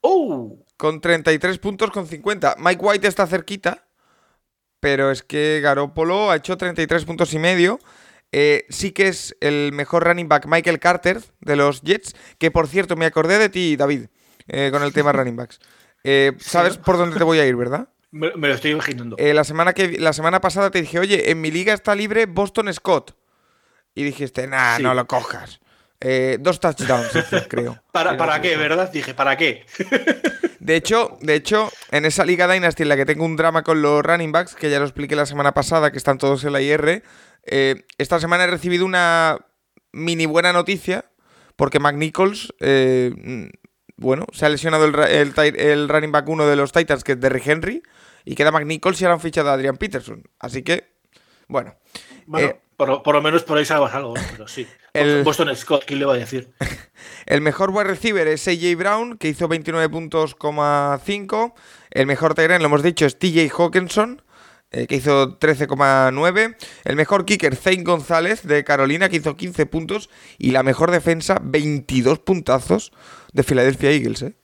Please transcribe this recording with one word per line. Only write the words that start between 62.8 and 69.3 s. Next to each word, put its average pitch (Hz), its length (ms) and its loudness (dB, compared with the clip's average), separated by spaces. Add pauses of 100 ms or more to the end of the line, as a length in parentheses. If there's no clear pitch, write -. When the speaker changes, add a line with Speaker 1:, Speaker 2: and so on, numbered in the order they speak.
Speaker 2:
dicho, 160 240 2
es 131 100 0
T 185 160 0
J 156 240 2
Hawkinson, 185 640 -2 (480)
eh, 120 160 -6
que 131 120 -4
hizo 135 400 0
trece 151 280 0
coma 135 480 4
nueve. 185 440 0 (260)
El - 120 -2
mejor 175 300 2
kicker, 180 300 0
Zane 190 260 0
González, 170 640 0
de 147 200 2
Carolina, 147 460 0
que 170 60 -2
hizo 147 200 -2